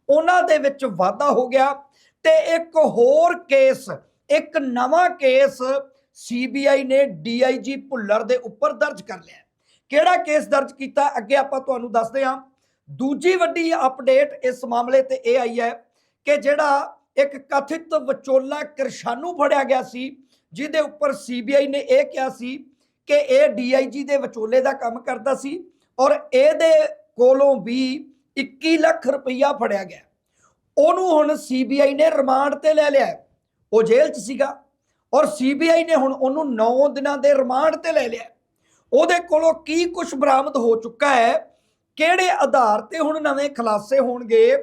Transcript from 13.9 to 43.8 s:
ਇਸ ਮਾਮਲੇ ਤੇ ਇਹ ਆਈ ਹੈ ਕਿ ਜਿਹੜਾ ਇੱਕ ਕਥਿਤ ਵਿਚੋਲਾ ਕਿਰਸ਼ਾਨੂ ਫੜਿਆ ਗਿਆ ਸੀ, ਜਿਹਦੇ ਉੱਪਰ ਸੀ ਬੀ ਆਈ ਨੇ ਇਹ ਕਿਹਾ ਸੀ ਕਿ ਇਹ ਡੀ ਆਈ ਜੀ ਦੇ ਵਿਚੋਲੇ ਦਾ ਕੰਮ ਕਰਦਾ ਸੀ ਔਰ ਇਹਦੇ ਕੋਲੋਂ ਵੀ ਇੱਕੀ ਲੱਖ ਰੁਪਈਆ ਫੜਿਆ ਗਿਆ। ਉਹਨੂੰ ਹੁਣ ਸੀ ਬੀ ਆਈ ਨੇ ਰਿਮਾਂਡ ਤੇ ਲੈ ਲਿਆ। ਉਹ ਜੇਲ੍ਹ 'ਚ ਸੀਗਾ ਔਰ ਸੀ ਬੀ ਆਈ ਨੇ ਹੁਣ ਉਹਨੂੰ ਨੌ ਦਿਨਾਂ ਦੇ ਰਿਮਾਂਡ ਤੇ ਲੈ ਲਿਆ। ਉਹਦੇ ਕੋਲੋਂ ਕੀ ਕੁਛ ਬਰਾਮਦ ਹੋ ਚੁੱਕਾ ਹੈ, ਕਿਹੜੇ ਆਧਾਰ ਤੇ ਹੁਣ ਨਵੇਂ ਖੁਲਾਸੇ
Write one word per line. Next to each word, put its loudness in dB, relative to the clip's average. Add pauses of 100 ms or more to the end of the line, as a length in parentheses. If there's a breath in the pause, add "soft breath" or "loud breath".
ਇਸ -6
ਮਾਮਲੇ 0
ਤੇ -8
ਇਹ 0
ਆਈ -4
ਹੈ -6 (400)
ਕਿ 2
ਜਿਹੜਾ 0 (200)
ਇੱਕ 0
ਕਥਿਤ -6
ਵਿਚੋਲਾ -2
ਕਿਰਸ਼ਾਨੂ -8
ਫੜਿਆ 0
ਗਿਆ 0
ਸੀ, -14 (360)
ਜਿਹਦੇ -4
ਉੱਪਰ -4
ਸੀ -10
ਬੀ -2
ਆਈ 2
ਨੇ -4
ਇਹ 2
ਕਿਹਾ -6
ਸੀ -14 (420)
ਕਿ 0
ਇਹ 4
ਡੀ -4
ਆਈ 2
ਜੀ -10
ਦੇ -2
ਵਿਚੋਲੇ -2
ਦਾ 0
ਕੰਮ -8
ਕਰਦਾ -6
ਸੀ -10 (340)
ਔਰ 2 (120)
ਇਹਦੇ 4 (440)
ਕੋਲੋਂ 4
ਵੀ -6 (240)
ਇੱਕੀ -2
ਲੱਖ 0
ਰੁਪਈਆ -2
ਫੜਿਆ -4
ਗਿਆ। -18 (800)
ਉਹਨੂੰ 2
ਹੁਣ 2
ਸੀ -4
ਬੀ 0
ਆਈ 4
ਨੇ 2
ਰਿਮਾਂਡ 0
ਤੇ 0
ਲੈ -4
ਲਿਆ। 0 (540)
ਉਹ 4
ਜੇਲ੍ਹ 2
'ਚ -14
ਸੀਗਾ -6 (500)
ਔਰ 2
ਸੀ -2
ਬੀ 0
ਆਈ 4
ਨੇ -2
ਹੁਣ 2
ਉਹਨੂੰ -4
ਨੌ 2
ਦਿਨਾਂ -4
ਦੇ 4
ਰਿਮਾਂਡ 0
ਤੇ -4
ਲੈ 0
ਲਿਆ। -12 (600)
ਉਹਦੇ 4
ਕੋਲੋਂ 0
ਕੀ -4
ਕੁਛ -6
ਬਰਾਮਦ 0
ਹੋ 2
ਚੁੱਕਾ -2
ਹੈ, 2 (520)
ਕਿਹੜੇ 2
ਆਧਾਰ 2
ਤੇ -8
ਹੁਣ -2
ਨਵੇਂ -2
ਖੁਲਾਸੇ -2